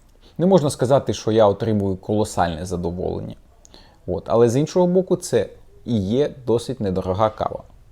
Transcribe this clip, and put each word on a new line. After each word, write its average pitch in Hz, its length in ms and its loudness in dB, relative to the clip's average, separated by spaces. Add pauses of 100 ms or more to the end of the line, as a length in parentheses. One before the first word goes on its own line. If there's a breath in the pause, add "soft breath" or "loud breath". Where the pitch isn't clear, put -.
(380 soft breath)
не 165 80 2
можна 156 240 4
сказати, 131 440 0
що - 180 -4
я 110 140 6
отримую 101 500 0
колосальне 92 680 -2
задоволення. 90 680 -6 (720 soft breath)
От. 90 200 -4
Але 117 220 4
з 113 80 0
іншого 170 300 2
боку, 180 300 2
це 120 320 -2 (360)
і 120 160 -2
є 123 300 0 (160)
досить 117 340 -2
недорога 92 500 0
кава. - 320 -6 (300)